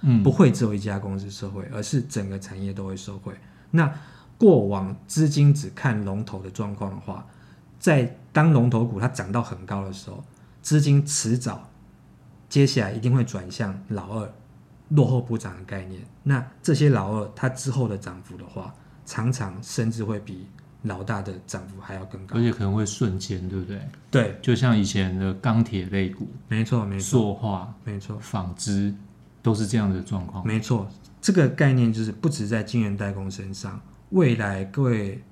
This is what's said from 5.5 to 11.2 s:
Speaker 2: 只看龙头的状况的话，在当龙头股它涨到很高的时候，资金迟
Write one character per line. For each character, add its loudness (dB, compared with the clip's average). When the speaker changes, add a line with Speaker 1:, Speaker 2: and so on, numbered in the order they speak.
Speaker 2:
只 -2
看 -2
龙 -4
头 -12
的 -12
状 -6
况 -8
的 -10
话， -12
在 2
当 6
龙 6
头 2
股 -2
它 0
涨 -4
到 0
很 -8
高 -6
的 -10
时 -16
候， -14
资 4
金 6
迟 0